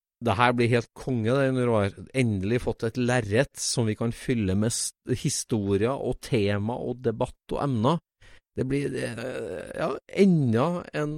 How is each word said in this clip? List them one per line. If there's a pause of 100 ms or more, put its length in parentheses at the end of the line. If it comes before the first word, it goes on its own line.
(220)
Det
her
blir
helt
konge,
det,
Jon
Roar. (240)
Endelig
fått
et
lerret
som
vi
kan
fylle
med
s-, (300)
historier
og
tema
og
debatt
og
emner. (580)
Det
blir,
eh,
ja, (180)
enda
en